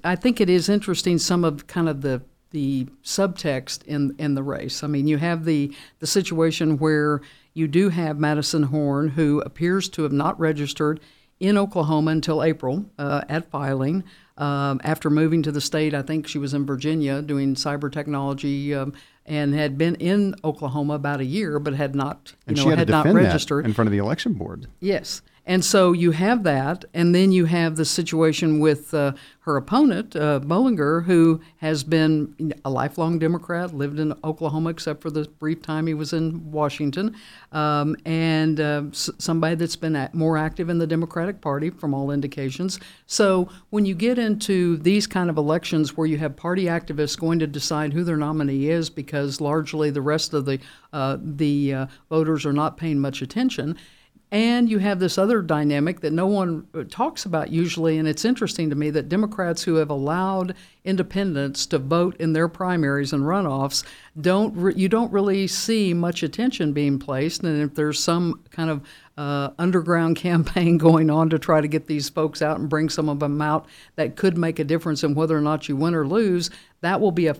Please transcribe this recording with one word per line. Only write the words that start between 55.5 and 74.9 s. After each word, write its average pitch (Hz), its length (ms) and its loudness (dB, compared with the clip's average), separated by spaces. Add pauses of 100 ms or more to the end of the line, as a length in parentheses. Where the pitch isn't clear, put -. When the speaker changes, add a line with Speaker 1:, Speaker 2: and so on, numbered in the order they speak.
Speaker 1:
that 151 120 -2
no 170 140 0
one, 180 480 0
uh, 160 160 -6
talks 311 340 -4
about 165 260 -4
usually, 165 480 0
and 156 100 0
it's 151 160 -4
interesting 208 440 0
to 143 60 -2
me 151 160 -2
that 151 180 -2
Democrats 185 540 -2
who 165 140 2
have 151 140 2
allowed 185 640 -2 (280)
independents 180 800 -2
to 160 120 -2
vote 170 400 0
in 160 140 0
their 165 160 2
primaries 151 640 -2
and 139 100 0
runoffs 143 640 -2 (360)
don't 190 360 2
re-, 175 200 2
you 190 120 2
don't 220 240 2
really 196 340 2
see 202 480 0
much 170 300 -2
attention 165 480 -2
being 143 260 0
placed. 139 460 -4
And 151 180 0
if 143 140 -4
there's 151 240 0
some 170 500 0
kind 160 200 -4
of, 143 120 -4 (340)
uh, 143 400 -4
underground 170 600 2
<laughs> 180 120 -4
campaign 170 500 4
going 160 320 6
on 160 200 4
to 160 80 2
try 156 220 2
to 147 80 -2
get 151 180 -2
these 147 220 -4
folks 156 340 -2
out 151 160 0
and 151 100 -6
bring 156 200 0
some 151 200 -2
of 143 120 -2
them 147 200 -2
out 151 260 -2 (280)
that 147 220 -4
could 180 200 2
make 160 220 0
a 156 60 0
difference 156 400 -2